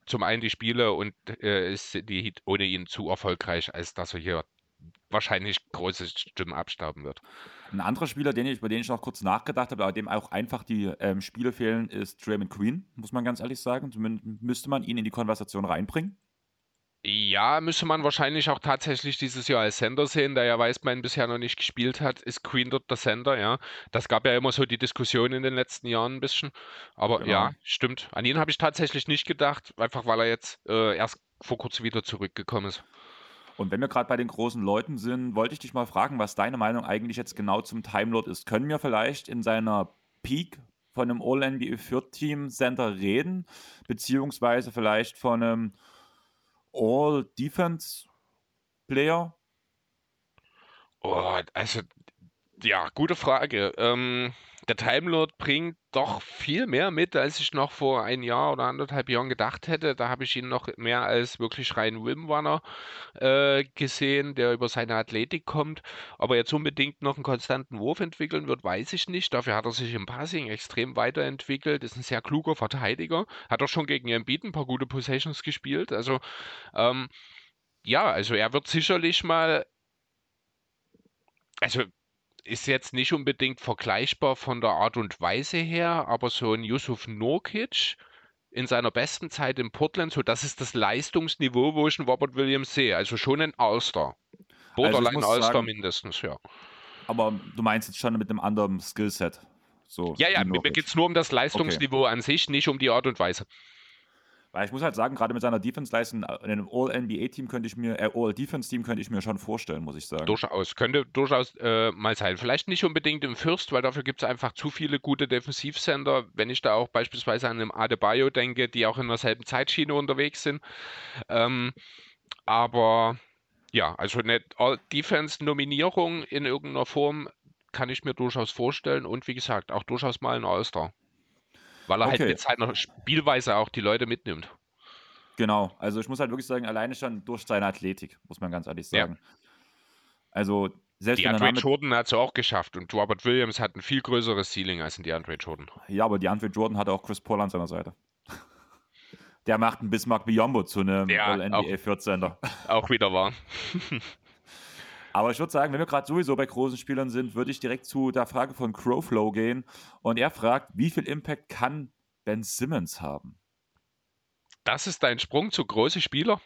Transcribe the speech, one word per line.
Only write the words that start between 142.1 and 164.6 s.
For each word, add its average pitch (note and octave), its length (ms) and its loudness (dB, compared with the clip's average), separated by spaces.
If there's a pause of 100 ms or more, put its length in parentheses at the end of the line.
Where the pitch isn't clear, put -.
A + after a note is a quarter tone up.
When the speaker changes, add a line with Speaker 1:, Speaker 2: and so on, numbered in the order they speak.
Speaker 1:
auch B2 220 2
geschafft A2 420 0
und F2+ 160 -12
Robert G#2 320 2
Williams B2 360 2
hat G#2+ 160 -2
ein F#2+ 80 -12
viel C3+ 180 0
größeres A2+ 500 0
Ceiling F#2 300 -2
als D#2 160 -6
ein F2+ 60 -12
DeAndre E2 320 -4
Jordan. D2+ 340 -10 (180)
Speaker 2:
Ja, G2 180 2
aber G#2+ 120 4
DeAndre G2+ 300 2
Jordan G#2+ 320 0
hatte G2+ 120 2
auch F#2+ 120 0
Chris - 180 -8
Paul G#2+ 180 0
an G2+ 120 0
seiner F2 160 -2
Seite. E2 260 -8 (340)
<laughs> - 1160 -20
Der A2 140 4
macht A2+ 220 2
einen G#2+ 100 -4
Bismarck A2+ 340 2
Biyombo A2+ 380 4
zu - 160 -4
einem F#2+ 280 4
Speaker 1:
Ja, G2+ 260 4
Speaker 2:
All-N-B-A G2 260 0
Speaker 1:
auch G2 240 -2
Speaker 2:
Third G2+ 180 -2
Center. F#2 380 0 (280)
Speaker 1:
auch A2 220 2
wieder G#2 240 4
wahr. F#2+ 180 4 (420)
<laughs> - 520 -8 (920)
Speaker 2:
Aber A2 160 4
ich A#2 80 -4
würd D#3+ 100 -2
sagen, D3 220 2
wenn C#3 80 0
wir E3 60 0
grad C#3 220 0
sowieso D3 280 2
bei C3+ 100 2
großen B2+ 320 -2
Spielern C3 320 -4
sind, A#2+ 260 -2
würd A#2+ 120 0
ich C#3 140 -6
direkt B2+ 240 -4
zu C3 260 0
der B2+ 140 2
Frage C3 280 -2
von A#2 200 -4
Crowflow A#2+ 580 2
gehen. A#2 320 0 (380)
Und A2+ 180 2
er C#3 100 4
fragt, B2 440 0
wie C3+ 160 2
viel - 180 -2
Impact D3 400 -6
kann C3 420 -4 (360)
Ben G#2+ 180 -2
Simmons A#2+ 560 -4
haben? C#2+ 400 -10 (1300)